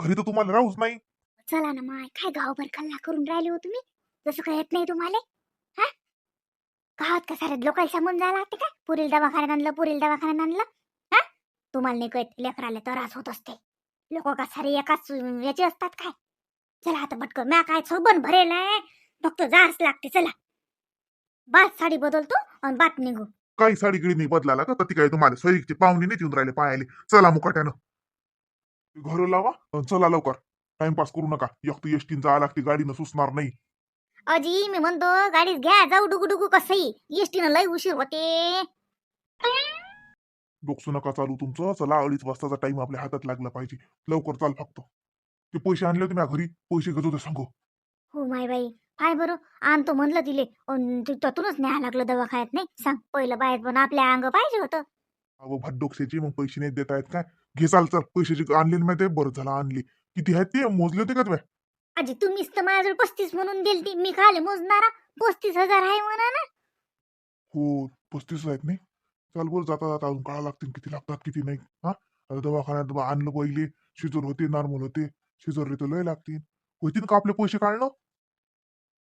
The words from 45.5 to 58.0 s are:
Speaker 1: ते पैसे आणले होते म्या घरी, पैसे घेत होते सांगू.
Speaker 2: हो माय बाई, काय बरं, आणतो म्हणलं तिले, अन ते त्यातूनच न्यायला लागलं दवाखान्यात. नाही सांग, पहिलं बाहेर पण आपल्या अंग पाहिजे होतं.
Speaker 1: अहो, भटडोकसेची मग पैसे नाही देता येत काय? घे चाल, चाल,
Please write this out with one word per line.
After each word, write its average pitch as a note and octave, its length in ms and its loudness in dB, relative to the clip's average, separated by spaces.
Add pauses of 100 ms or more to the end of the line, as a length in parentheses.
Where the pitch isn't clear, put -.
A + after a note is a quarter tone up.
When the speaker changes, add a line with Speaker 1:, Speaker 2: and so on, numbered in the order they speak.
Speaker 1:
ते E3 40 -4
पैसे F#3 280 0
आणले E3+ 160 0
होते F#3 120 -4
म्या F3 100 0
घरी, D3 220 -4
पैसे E3+ 460 -4
घेत D3 120 -2
होते D3+ 140 -2
सांगू. D3 240 -8 (720)
Speaker 2:
हो D4 140 -6
माय B3+ 200 -6
बाई, B3 220 -4 (300)
काय D#4+ 160 2
बरं, E4+ 220 -2 (240)
आणतो D4+ 320 2
म्हणलं D4 280 2
तिले, C#4 220 -2 (260)
अन B3 340 -2
ते C#4 120 -4
त्यातूनच D#4 440 -2
न्यायला C4+ 200 0
लागलं B3 280 -4
दवाखान्यात. B3 460 -2
नाही E4+ 140 -4 (180)
सांग, C#4+ 120 0 (160)
पहिलं B3 260 -2
बाहेर B3+ 220 0
पण A#3+ 160 -4
आपल्या C4+ 360 4
अंग B3+ 120 0
पाहिजे A4 340 2
होतं. D#4+ 200 -4 (600)
Speaker 1:
अहो, C3+ 200 -6
भटडोकसेची C3 600 -6
मग D3+ 120 -4
पैसे C#3 300 -6
नाही C#3+ 120 -4
देता C#3 240 -2
येत C#3 160 -4
काय? F3 100 -4 (360)
घे D#3+ 80 4
चाल, E3+ 180 8
चाल, E3 160 0